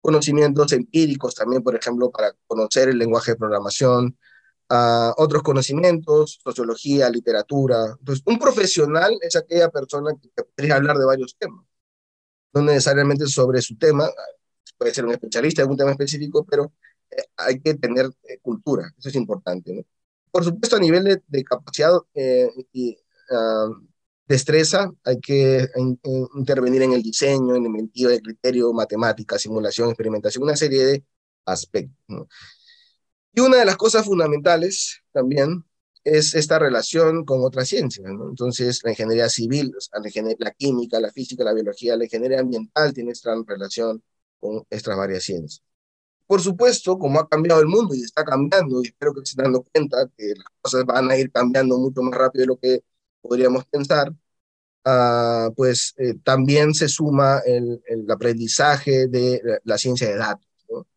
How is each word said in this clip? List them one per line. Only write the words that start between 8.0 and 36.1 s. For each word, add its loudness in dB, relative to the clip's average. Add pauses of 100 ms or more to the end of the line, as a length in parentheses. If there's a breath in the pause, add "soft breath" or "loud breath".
un 2
profesional 2
es -4
aquella 2
persona -6
que -10
podría -2
hablar 2
de 2
varios 0
temas, -10 (920)
no 2
necesariamente 2
sobre 2
su -8
tema, 2 (720)
puede -2
ser -4
un -2
especialista -2
en 0
un -2
tema 2
específico, -4
pero, -2 (380 soft breath)
eh, -12 (120)
hay -4
que 0
tener, -2 (160)
eh, -18
cultura, -4
eso -12
es -6
importante, -6
¿no? -12 (480)
Por 0
supuesto, 0
a 4
nivel 4
de, 2
de -4
capacidad, 0 (220)
eh, 2 (240)
y, -6 (340)
ah, 0 (580)
destreza, 2 (120)
hay -2
que 2
in-, -2
in-, -4
intervenir 2
en 2
el 2
diseño, 0
en 0
la -2
inventiva -2
de 2
criterio, -2
matemática, -4
simulación, -4
experimentación, -4
una 0
serie 0
de 0 (420)
aspectos, -6 (120)
¿no? -12 (1040 soft breath)
Y 0
una 6
de 6
las 2
cosas 2
fundamentales 0 (120)
también 0 (400)
es 2